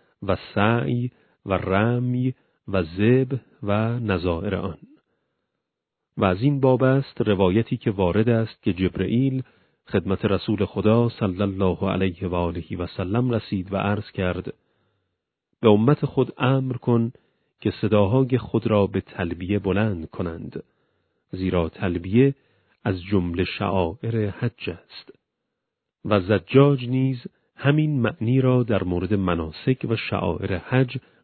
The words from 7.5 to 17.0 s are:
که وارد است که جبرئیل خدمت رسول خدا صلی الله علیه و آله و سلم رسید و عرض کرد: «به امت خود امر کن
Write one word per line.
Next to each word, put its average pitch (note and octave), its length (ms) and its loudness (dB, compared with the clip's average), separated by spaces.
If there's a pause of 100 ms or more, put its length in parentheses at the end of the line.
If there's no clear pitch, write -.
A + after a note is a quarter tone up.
که A#2+ 140 -2
وارد G2 380 2
است A2+ 340 -2
که G#2 100 0
جبرئیل A2+ 680 0 (440)
خدمت F#2+ 380 -2
رسول G2+ 400 0
خدا G#2+ 440 2
صلی G2 340 -2
الله F#2+ 480 0
علیه F#2+ 380 -2
و F2 60 -4
آله E2+ 440 -4
و F2 80 -6
سلم G#2 440 -2
رسید G2 420 -4
و F#2+ 40 -2
عرض G2+ 340 -2
کرد: F2+ 440 -4 (1080)
«به A#2+ 80 4
امت A2 360 4
خود C3 340 -2
امر C3 380 0
کن A#2 360 0 (480)